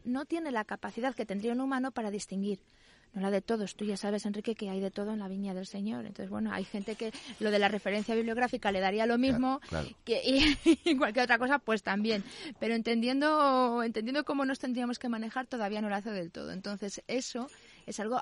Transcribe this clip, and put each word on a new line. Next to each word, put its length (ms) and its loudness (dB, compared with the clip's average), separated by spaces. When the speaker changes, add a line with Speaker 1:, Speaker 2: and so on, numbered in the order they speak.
Speaker 1:
no 200 -2
tiene 260 -4
la 140 0
capacidad 500 -4
que 100 -4
tendría 280 -2
un 80 0
humano 300 0
para 200 -4
distinguir. 480 -4
No 80 -4
la 100 2
de 100 4
todos. 360 -2
Tú 80 -4
ya 100 0
sabes, 300 -2
Enrique, 300 -2
que 140 -6
hay 120 -2
de 100 -2
todo 220 -4
en 60 -4
la 100 -6
viña 240 -4
del 120 -6
Señor. 400 -6
Entonces, 240 -10
bueno, 220 -2
hay 140 -2
gente 300 -6
que 180 -6
lo 100 0
de 100 4
la 100 6
referencia 440 -2
bibliográfica 600 0
le 80 0
daría 240 2
lo 100 4
Speaker 2:
Claro, 60 4
Speaker 1:
mismo 260 2
Speaker 2:
claro. 180 -2
Speaker 1:
que, 180 0
y, 360 6
<laughs> 0 -
y 140 4
cualquier 260 4
otra 140 4
cosa, 220 2
pues 220 0
también. 440 0
Pero 160 0
entendiendo, 1080 4
entendiendo 420 -2
cómo 180 0
nos 160 -2
tendríamos 400 -2
que 80 -6
manejar, 400 -4
todavía 340 -2
no 60 -2
lo 80 0
hace 160 -4
del 180 -4
todo. 220 -8
Entonces, 560 -8
eso 400 -4
es 160 -8
algo 200 -2